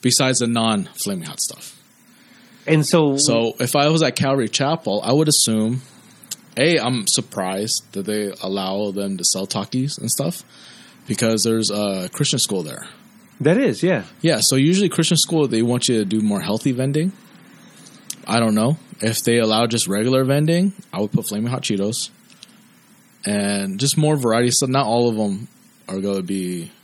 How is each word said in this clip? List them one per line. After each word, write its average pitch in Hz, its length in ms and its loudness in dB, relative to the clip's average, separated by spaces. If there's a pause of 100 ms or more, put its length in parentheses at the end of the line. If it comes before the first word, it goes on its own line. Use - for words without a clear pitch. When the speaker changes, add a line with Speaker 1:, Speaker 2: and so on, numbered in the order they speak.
Speaker 1:
besides 127 400 2
the 120 60 0
non-flaming 113 760 -2
hot 156 160 -12
stuff. - 380 -10 (880)
Speaker 2:
And 156 200 4
so, 151 300 4
Speaker 1:
So 117 420 2
if 123 160 -2
I 147 140 4
was 160 140 2
at 131 140 0
Calvary 120 320 0
Chapel, 135 560 -2
I 117 80 2
would 151 160 4
assume, 117 540 2 (760)
A, 160 220 2
I'm 117 300 -2
surprised 101 720 -4 (100)
that 185 140 -6
they 104 260 -4 (100)
allow 98 500 -4
them 98 240 -4
to 87 80 -8
sell 95 220 0
Takis 127 520 -4
and 120 120 -6
stuff, 156 320 -4 (680)
because 110 340 0
there's 113 280 0
a 98 420 -4
Christian 143 260 -2
school 95 240 -2
there. - 240 -12 (540)
Speaker 2:
That 160 180 4
is, 196 240 0
yeah. 170 220 0 (160)
Speaker 1:
Yeah, 156 200 2
so - 140 2
usually 170 340 4
Christian 165 280 2
school, 151 320 2
they 113 140 0
want 120 260 0
you 120 100 2
to 107 60 2
do 107 160 0
more 101 200 0
healthy 101 300 -2
vending. 139 400 0 (1160)
I 113 120 0
don't 113 160 2
know. 117 220 2 (240)
If 110 240 -2
they 120 140 4
allow 110 280 2
just 110 220 -2
regular 120 340 2
vending, 156 520 2 (180)
I 185 80 -4
would 208 100 -2
put 110 160 -2
Flaming 110 240 -4
Hot 123 120 -4
Cheetos 104 480 -2 (1160)
and 101 540 -2
just 139 180 0
more 151 180 4
variety. 120 360 2
So 139 140 0
not 131 200 2
all 120 220 2
of 110 100 0
'em 104 300 -2 (400)
are 98 100 -6
gonna 98 240 -2
be 90 480 -6 (140)